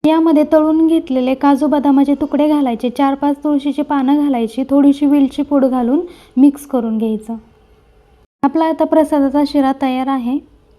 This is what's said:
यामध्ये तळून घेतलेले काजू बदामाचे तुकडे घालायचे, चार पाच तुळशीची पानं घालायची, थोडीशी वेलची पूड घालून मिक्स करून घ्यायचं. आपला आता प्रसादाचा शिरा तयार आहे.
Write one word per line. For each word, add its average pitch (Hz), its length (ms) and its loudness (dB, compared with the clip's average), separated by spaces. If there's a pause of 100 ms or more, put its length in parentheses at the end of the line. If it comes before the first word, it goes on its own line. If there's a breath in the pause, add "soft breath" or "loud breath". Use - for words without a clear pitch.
यामध्ये 311 460 2
तळून 311 340 2
घेतलेले 269 480 0
काजू 277 320 0
बदामाचे 277 480 2
तुकडे 294 340 -2
घालायचे, 254 420 -2
चार 277 240 -2
पाच 285 300 -2
तुळशीची 294 380 -2
पानं 285 340 0
घालायची, 262 540 -2
थोडीशी 277 360 2
वेलची 277 360 0
पूड 277 220 0
घालून 254 360 0 (360 loud breath)
मिक्स 277 300 2
करून 226 320 -4
घ्यायचं. 220 360 -6 (1080)
आपला 294 220 0
आता 320 200 -2
प्रसादाचा 294 600 0
शिरा 277 260 0 (100)
तयार 262 240 -4
आहे. 269 540 -6 (180)